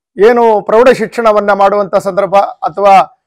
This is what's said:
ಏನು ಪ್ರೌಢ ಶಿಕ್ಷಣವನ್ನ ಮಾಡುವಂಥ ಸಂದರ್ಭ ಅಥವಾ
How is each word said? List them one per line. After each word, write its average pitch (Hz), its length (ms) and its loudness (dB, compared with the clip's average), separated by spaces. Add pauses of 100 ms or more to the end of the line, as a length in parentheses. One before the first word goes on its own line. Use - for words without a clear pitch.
(180)
ಏನು 226 440 2
ಪ್ರೌಢ 226 260 2
ಶಿಕ್ಷಣವನ್ನ 208 640 -2
ಮಾಡುವಂಥ 196 420 -2
ಸಂದರ್ಭ 190 420 -4
ಅಥವಾ 196 640 0 (240)